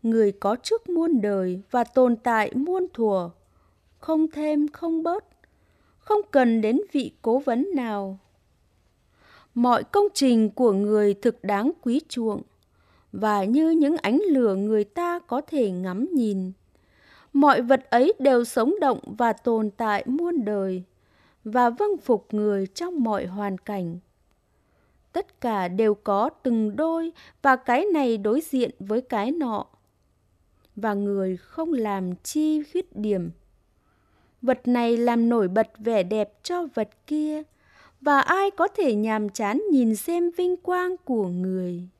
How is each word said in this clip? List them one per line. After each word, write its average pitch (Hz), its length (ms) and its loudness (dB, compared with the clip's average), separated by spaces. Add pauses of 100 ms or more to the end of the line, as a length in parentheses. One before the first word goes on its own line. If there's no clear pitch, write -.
Người 226 280 4
có 202 320 -2
trước 453 260 -2
muôn 330 320 2
đời 190 400 -2 (100)
và 240 120 0
tồn 247 320 4
tại 226 400 0
muôn 359 380 -2
thuở, 190 360 0 (680)
không 320 320 0
thêm 302 360 0
không 330 360 -4
bớt, 349 220 -4 (760)
không 415 220 0 (100)
cần 233 300 4
đến 233 200 2 (100)
vị 247 200 -4 (100)
cố 233 180 0
vấn 269 360 -2
nào. 202 440 -4 (1300)
Mọi 240 300 2
công 403 300 2
trình 226 360 4
của 233 220 2
người 208 420 2
thực 220 300 -2
đáng 208 280 0 (100)
quý 247 280 -2
chuộng, 220 320 -4 (720)
và 202 320 0
như 285 260 2
những 320 280 2
ánh 240 320 0
lửa 240 260 2
người 208 280 0
ta 349 360 -4
có - 220 -6
thể 269 300 -2
ngắm 185 420 -6
nhìn. 202 380 -2 (840)
Mọi 277 280 6
vật 247 280 2
ấy 262 300 4
đều 254 260 4
sống 240 360 0
động 269 180 2 (180)
và 233 160 2
tồn 220 440 -2
tại 214 280 -2
muôn 311 400 -2
đời, 190 380 -4 (600)
và 240 260 2
vâng 403 340 -2
phục 214 300 -2
người 208 340 0
trong 339 360 -4
mọi 214 220 -2
hoàn 196 320 -6
cảnh. 180 420 -8 (1120)
Tất - 300 -8
cả 208 260 -2
đều 208 260 2
có 208 360 0
từng 220 460 -2
đôi, 330 360 -2 (300)
và 262 140 4
cái 254 380 0
này 254 240 0
đối 214 240 0
diện 254 380 -4
với 208 220 -4
cái 240 300 -4
nọ. 262 340 -4 (1120)
Và 208 180 -4
người 202 440 -2
không 320 360 -6
làm 196 420 -4
chi 311 480 -2
khuyết - 320 -8
điểm. 202 360 -2 (1120)
Vật 247 260 0
này 240 300 2
làm 233 320 2
nổi 226 180 2
bật 208 200 2 (100)
vẻ 220 260 0
đẹp 208 300 -2 (100)
cho 349 300 -6
vật 214 160 -4 (180)
kia, 302 340 -4 (600)
và 277 180 2
ai 381 320 0
có 392 160 0
thể 285 280 0
nhàm 214 340 -2
chán 214 320 -4 (100)
nhìn 233 240 2
xem 349 360 -2
vinh 359 260 -2
quang 359 400 -2
của 226 300 -2
người. 180 600 -6 (120)